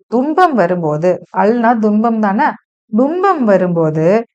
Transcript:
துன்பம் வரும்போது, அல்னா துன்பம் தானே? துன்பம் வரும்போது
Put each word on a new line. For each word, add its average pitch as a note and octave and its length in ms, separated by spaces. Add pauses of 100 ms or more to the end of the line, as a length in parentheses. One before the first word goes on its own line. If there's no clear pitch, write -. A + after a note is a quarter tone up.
(120)
துன்பம் D4+ 440
வரும்போது, E3+ 540 (260)
அல்னா A3+ 340 (100)
துன்பம் G#3+ 420
தானே? G#3+ 260 (440)
துன்பம் D#4+ 540
வரும்போது E3 600 (280)